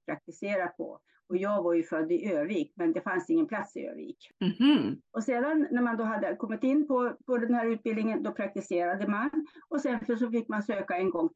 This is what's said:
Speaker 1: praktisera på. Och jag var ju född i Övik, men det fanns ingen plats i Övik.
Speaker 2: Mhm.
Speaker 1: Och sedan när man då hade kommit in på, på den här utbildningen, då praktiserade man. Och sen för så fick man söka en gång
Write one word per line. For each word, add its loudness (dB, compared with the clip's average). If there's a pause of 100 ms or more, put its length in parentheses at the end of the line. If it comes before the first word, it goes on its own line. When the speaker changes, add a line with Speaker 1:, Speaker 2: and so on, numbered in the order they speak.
Speaker 1:
praktisera -4
på. -10 (300)
Och 0
jag 2
var 2
ju 4
född -2
i 0
Övik, 0
men 2
det -2
fanns -2
ingen 4
plats -6
i -8
Övik. -12 (100)
Speaker 2:
Mhm. 4 (160)
Speaker 1:
Och -4
sedan 2
när 2
man 0
då -2
hade -2
kommit -4
in 4
på, 2 (100)
på 0
den 2
här 2
utbildningen, -2
då -2
praktiserade -2
man. 0 (380)
Och -2
sen 0
för 0
så 0
fick -2
man -2
söka -2
en 2
gång 0